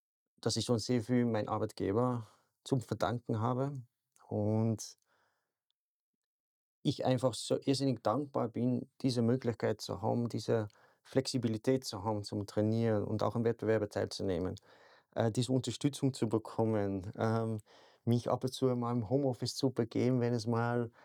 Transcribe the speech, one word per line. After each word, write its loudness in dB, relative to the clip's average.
dass 0
ich -2
schon 2
sehr 0
viel 2
meinem 0
Arbeitgeber 0
zum 0
Verdanken -2
habe -2
und 0
ich -2
einfach 2
so -2
irrsinnig 0
dankbar 0
bin, -2
diese 2
Möglichkeit 0
zu -6
haben, 0
diese 0
Flexibilität 0
zu -8
haben, -2
zum -4
Trainieren 2
und 0
auch 0
am 0
Wettbewerbe 0
teilzunehmen. -2
Äh, 2
diese 0
Unterstützung 0
zu 0
bekommen, 0
ähm, 0
mich 2
ab 0
und -2
zu 0
mal 0
im -2
Homeoffice 0
zu 0
begeben, 2
wenn 2
es -2
mal 0